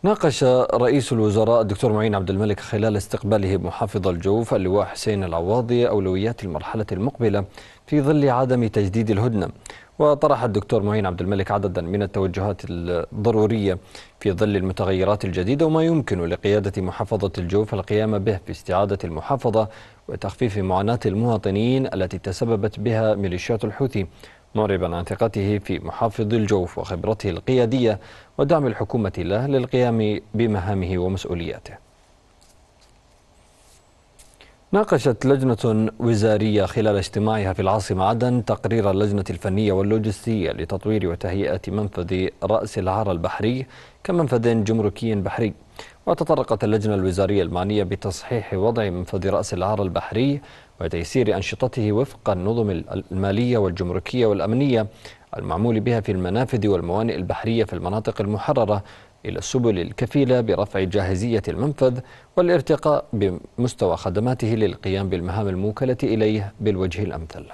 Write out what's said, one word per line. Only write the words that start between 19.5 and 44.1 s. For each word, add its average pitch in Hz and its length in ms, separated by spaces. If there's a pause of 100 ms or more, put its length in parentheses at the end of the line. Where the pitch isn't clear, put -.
وتخفيف 104 500
معاناة 98 480
المواطنين 113 880
التي 92 240
تسببت 104 640
بها 110 360
ميليشيات 98 480
الحوثي، 107 440 (480)
معربا 95 400
عن 87 80
ثقته 101 540
في 98 220
محافظ 107 540
الجوف 101 440
وخبرته 98 520
القيادية 117 680 (380)
ودعم 143 300
الحكومة 107 500
له 95 300
للقيام 120 720 (140)
بمهامه 98 640
ومسؤولياته. 87 760 (3000)
ناقشت 151 540
لجنة 123 760
وزارية 107 640
خلال 107 320
اجتماعها 104 560
في 90 80
العاصمة 95 440
عدن 117 400
تقرير 107 460
اللجنة 101 380
الفنية 98 420
واللوجستية 104 800
لتطوير 98 560
وتهيئة 90 600
منفذ 95 600 (160)
رأس 101 340
العار 98 340
البحري 101 540 (380)
كمنفذ 120 600